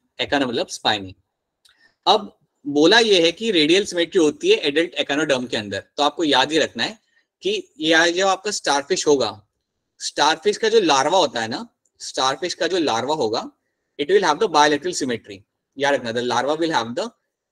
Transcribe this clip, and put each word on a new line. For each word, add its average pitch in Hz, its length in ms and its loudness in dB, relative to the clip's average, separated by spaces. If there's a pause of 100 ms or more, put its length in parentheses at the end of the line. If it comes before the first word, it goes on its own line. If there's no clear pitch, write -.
(220)
echino 139 260 -2
मतलब 123 200 -4
spiny। 98 480 -6 (880)
अब 208 320 0 (280)
बोला 156 340 4
ये 208 260 4
है 170 60 2
कि 220 200 -4
रेडियल 175 340 2
सिमेट्री 170 360 -2
होती 151 280 0
है 220 80 4 (120)
adult 165 320 -2
echinoderm 139 480 -2
के 127 80 -6
अंदर, 98 260 -8 (140)
तो 143 60 0
आपको 147 200 -2
याद 139 280 2
ही 160 80 2
रखना 117 240 -2
है 202 140 -8 (460)
कि 185 80 -2 (280)
ये 165 320 2
जो 190 160 0
आपका 190 240 -2
starfish 147 560 -2
होगा, 113 340 0 (600)
starfish 160 560 0
का 220 120 0
जो 226 100 6
larva 151 380 2
होता 120 240 0
है 110 60 -4
ना, 175 200 -8 (340)
starfish 139 520 -4
का 170 140 -4
जो 180 120 -2
larva 127 360 -2
होगा, 135 360 -4 (480)
it 147 100 -6
will 190 180 2
have 151 120 2
the 220 80 0 (100)
bilateral 151 440 4
symmetry। 113 380 -6 (380)
याद 139 160 0
रखना, 120 200 -4
the 123 140 -2
larva 123 340 -2
will 160 160 -2
have 117 180 -6
the 214 140 -6 (420)